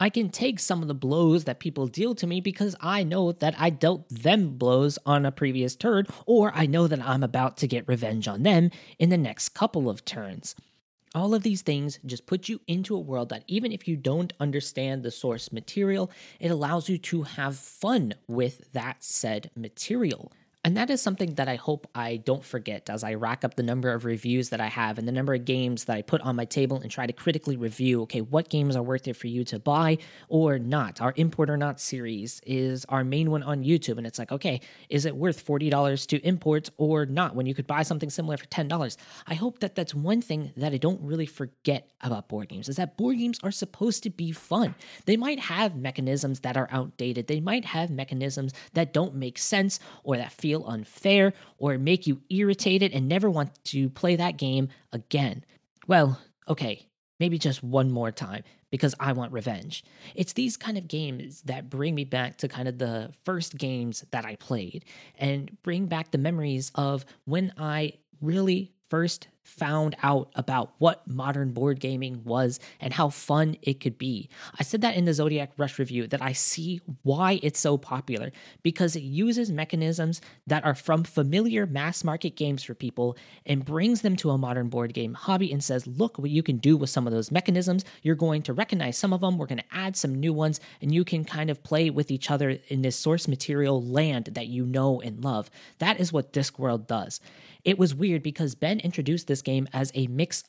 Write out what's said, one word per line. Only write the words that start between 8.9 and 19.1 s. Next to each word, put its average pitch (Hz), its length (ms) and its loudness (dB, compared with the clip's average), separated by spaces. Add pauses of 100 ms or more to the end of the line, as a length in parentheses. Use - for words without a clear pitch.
in 170 140 6
the 180 60 4
next 120 320 0
couple 131 420 0
of 101 120 -6
turns. - 520 -10 (580)
All 202 220 2
of 202 80 0
these 208 180 0
things 143 420 -2
just 123 220 -8
put 185 240 -2
you 220 160 -6
into 185 300 -2
a 185 40 -2
world 131 300 -4
that 110 160 -10
even 220 260 -2
if 202 160 -8
you 165 80 0
don't 147 440 -2
understand 135 640 -2
the 120 80 -4
source 120 400 -4
material, 196 580 -2 (300)
it 170 100 0
allows 156 400 0
you 180 80 2
to 170 240 -2
have 139 340 -4
fun 180 600 0 (120)
with 123 460 -2
that 123 300 -6
said - 520 -4